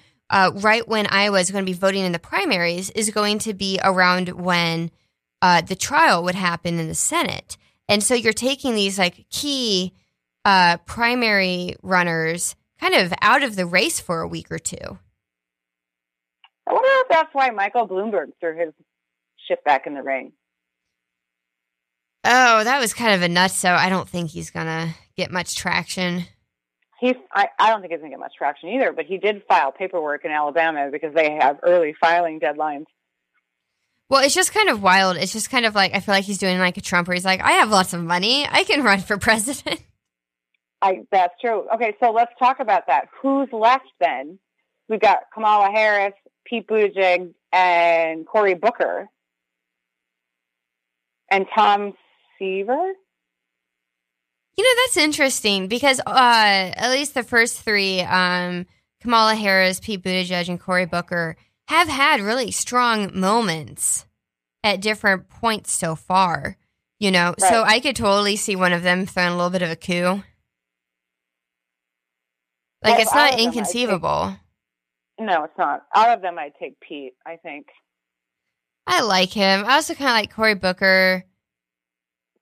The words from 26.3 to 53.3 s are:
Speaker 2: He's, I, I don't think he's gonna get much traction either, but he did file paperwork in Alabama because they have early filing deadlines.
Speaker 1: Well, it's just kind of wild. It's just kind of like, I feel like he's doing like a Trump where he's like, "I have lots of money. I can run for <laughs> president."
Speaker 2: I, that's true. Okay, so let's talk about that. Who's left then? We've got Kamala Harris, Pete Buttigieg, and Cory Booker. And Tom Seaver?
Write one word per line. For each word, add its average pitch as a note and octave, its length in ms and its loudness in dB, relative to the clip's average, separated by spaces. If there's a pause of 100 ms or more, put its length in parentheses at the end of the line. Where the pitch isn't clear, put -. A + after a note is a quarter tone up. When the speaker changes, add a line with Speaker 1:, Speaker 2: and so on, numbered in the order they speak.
Speaker 2:
He's, B3+ 160 0 (180)
I, G3+ 140 0 (100)
I G#3+ 120 4
don't A3 120 2
think F3+ 120 -14
he's D#3+ 80 -6
gonna D#3 100 -16
get C3 80 -14
much - 180 -16
traction D3 320 -6
either, A3+ 220 0
but D3+ 140 -6
he F#3 120 -6
did G3+ 300 -4
file D#3 240 2
paperwork D#3 540 -6
in D#3+ 60 -6
Alabama D3+ 600 -2
because D3+ 240 -8
they D#3 240 2
have C#3+ 240 2
early E3+ 360 2
filing E3 400 0
deadlines. D3+ 460 -6 (1200)
Speaker 1:
Well, C4+ 140 4
it's C#4 120 2
just F4+ 180 0
kind G4+ 160 2
of A3 140 0
wild. F#3+ 340 4
It's F#3 140 -4
just A3 180 -8
kind A#3+ 160 0
of A3 100 -2
like, G3 200 2
I G3 60 -2
feel G3+ 120 -2
like G3 120 2
he's G3 140 -6
doing F#3 200 0
like F3+ 180 0
a G3 40 -10
Trump F3 260 -2
where F3+ 80 -4
he's F3+ 100 -4
like, F#3+ 160 0
"I C#4 120 2
have E4+ 160 4
lots F#3+ 240 2
of F3 100 -6
money. G3 460 0
I E4+ 160 2
can D4+ 180 0
run D4 160 4
for G#3 180 -4
<laughs> - 0 -
president." A3 640 -2 (1000)
Speaker 2:
I, F#3+ 200 0 (100)
that's F3+ 300 2
true. A3+ 320 -4
Okay, A3 280 -2
so A#3+ 100 4
let's A#3 260 0
talk C4 220 2
about G#3+ 280 0
that. D3+ 200 0 (140)
Who's C#4 320 0
left A#3+ 340 2 (120)
then? D#3 400 -4 (500)
We've G#3+ 100 -2
got G3+ 200 4 (140)
Kamala G#3+ 400 2
Harris, G#3 400 0 (320)
Pete A3+ 220 -8
Buttigieg, F#3+ 640 0 (200)
and E3+ 720 2
Cory G3+ 280 2
Booker. D#3+ 520 -2 (2250)
And G3 240 0
Tom G#3 400 2 (460)
Seaver? G#3 540 -2 (1600)